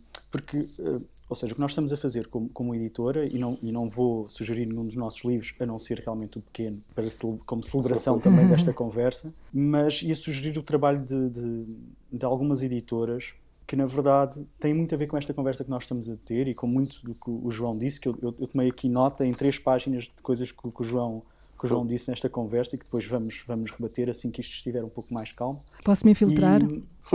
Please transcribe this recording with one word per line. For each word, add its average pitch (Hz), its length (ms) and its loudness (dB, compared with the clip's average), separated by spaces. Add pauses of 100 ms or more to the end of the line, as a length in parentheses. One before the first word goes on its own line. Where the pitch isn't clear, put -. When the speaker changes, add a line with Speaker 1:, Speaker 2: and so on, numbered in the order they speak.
(320)
Speaker 1:
porque, 143 360 -4 (120)
eh, 131 200 -2 (280)
ou 120 80 -6
seja, 113 180 -6
o - 20 -6
que 143 60 -4
nós 143 100 0
estamos 147 200 0
a 143 60 -2
fazer 120 300 -4
como, 117 220 -6
como 120 260 -6
editora, 120 500 -2
e 123 140 -4
não, 123 240 -2
e 113 80 -4
não 117 180 -2
vou 113 380 0
sugerir 113 400 -4
nenhum 113 180 -6
dos 110 100 -8
nossos 113 280 -6
livros, 120 360 -2
a 127 60 -2
não 113 140 -6
ser 117 200 -6
realmente 110 380 -8
o 107 40 -10
Pequeno, 107 380 -8 (140)
para 113 160 -2
cele-, 113 360 -6
como 117 180 -6
celebração 123 560 2
também 185 260 10
Speaker 2:
<laughs> 185 40 8
Speaker 1:
desta 165 220 6
conversa, 120 640 -2 (180)
mas 147 520 2
ia 160 100 0
sugerir 151 460 -4
o 147 40 -8
trabalho 143 400 2
de, 131 280 0
de, 117 460 -8 (340)
de 127 120 -6
algumas 131 380 2
editoras, 120 720 -2 (320)
que - 100 -6
na 135 100 2
verdade 139 600 2 (140)
tem 151 140 2
muito 165 200 0
a 151 40 -2
ver 147 100 -2
com 151 100 -4
esta 143 160 -4
conversa 135 300 -2
que 123 60 -8
nós 123 140 -4
estamos 120 260 -6
a 113 80 -6
ter 120 300 -2
e 123 60 -2
com 120 140 -4
muito 135 360 0
do 117 120 -10
que - 160 -12
o 117 180 -4
João 113 280 -2
disse, 131 220 -4
que - 100 -4
eu, 117 120 -4
eu, 120 180 -4
eu 131 80 -4
tomei 127 220 2
aqui 127 200 -2
nota 131 360 2
em 123 80 2
três 139 240 2
páginas 127 460 0
de - 80 -16 (100)
coisas 123 300 0
que, - 100 -20
que 120 200 -8
o - 20 0
João 117 400 -2 (380)
que 127 60 -2
o - 20 0
João 123 140 2
Speaker 3:
Bom. 117 40 -2
Speaker 1:
disse 120 220 -4
nesta 127 180 -4
conversa 120 480 -2
e 123 40 -8
que - 60 -16
depois 113 200 -4
vamos, 113 420 -4
vamos 113 240 -4
rebater 123 380 -2
assim 120 220 -6
que 123 100 -8
isto - 140 -8
estiver 120 280 -6
um 110 60 -8
pouco - 240 -10
mais 110 180 -6
calmo. 135 280 -6 (260)
Speaker 2:
Posso 202 200 6
me 214 60 12
infiltrar? 151 500 8
Speaker 1:
E... 151 220 0 (320)